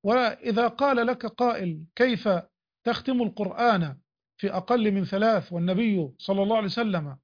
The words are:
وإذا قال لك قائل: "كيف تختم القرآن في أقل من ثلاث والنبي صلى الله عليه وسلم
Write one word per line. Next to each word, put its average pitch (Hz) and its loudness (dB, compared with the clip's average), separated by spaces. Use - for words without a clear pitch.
وإذا 233 0
قال 240 2
لك 240 -4
قائل: 190 -2
"كيف 233 2
تختم 240 0
القرآن 196 0
في 196 -2
أقل 214 0
من 196 0
ثلاث 202 0
والنبي 180 0
صلى 196 -2
الله 220 2
عليه 214 0
وسلم 175 -2